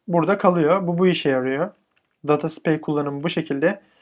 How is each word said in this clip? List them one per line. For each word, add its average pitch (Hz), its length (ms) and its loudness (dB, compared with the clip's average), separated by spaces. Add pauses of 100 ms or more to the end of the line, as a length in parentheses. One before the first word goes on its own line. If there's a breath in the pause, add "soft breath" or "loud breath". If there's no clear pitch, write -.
burada 175 300 0
kalıyor. 180 500 2
Bu, 170 100 -2
bu 185 100 4
işe 175 220 0
yarıyor. 135 420 -2 (560)
Data 151 220 2
spay 156 320 -2
kullanımı 143 420 -4
bu - 60 -2
şekilde. 160 520 -2 (200 soft breath)